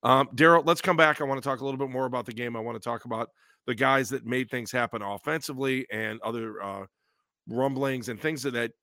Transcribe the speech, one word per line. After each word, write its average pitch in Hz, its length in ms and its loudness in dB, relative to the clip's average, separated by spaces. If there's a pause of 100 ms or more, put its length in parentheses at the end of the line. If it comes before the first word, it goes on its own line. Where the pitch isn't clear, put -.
Um, 131 300 6
Daryl, 160 300 8
let's 170 160 2
come 180 160 2
back. 156 240 4
I 151 40 0
wanna 135 160 -2
talk 131 200 -4
a 131 40 -8
little 135 140 -4
bit 135 120 -4
more 131 160 -2
about 123 200 -4
the 123 60 -10
game. 117 220 -6
I 113 60 -6
wanna 117 180 -6
talk 113 280 -6
about 117 240 -6 (360)
the 123 80 0
guys 131 360 4
that 127 140 -6
made 123 240 -2
things 120 240 -6
happen 117 300 -2
offensively 131 880 -4
and 110 320 -6
other, 110 400 -6
uh, 98 240 -8 (640)
rumblings 131 600 -2
and 113 120 -8
things 156 260 -4
of 135 80 -2
that 117 180 -2 (100)